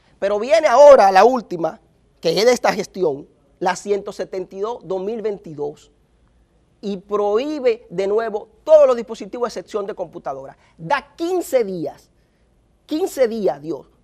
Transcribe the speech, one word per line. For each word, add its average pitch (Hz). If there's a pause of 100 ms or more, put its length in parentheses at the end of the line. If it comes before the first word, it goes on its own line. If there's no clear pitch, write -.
(180)
Pero 202
viene 302
ahora 254
la 185
última, 220 (400)
que 165
es 202
de 247
esta 240
gestión, 170 (320)
la 180
ciento 202
setenta 185
y 196
dos 226
dos 185
mil 214
veintidós, 151 (920)
y 202
prohíbe 226
de 180
nuevo 214 (160)
todos 302
los 254
dispositivos 226
a -
excepción 202
de 202
computadora. 143 (180)
Da 247
quince 330
días, 175 (720)
quince 302
días, 180
Dios. 151 (160)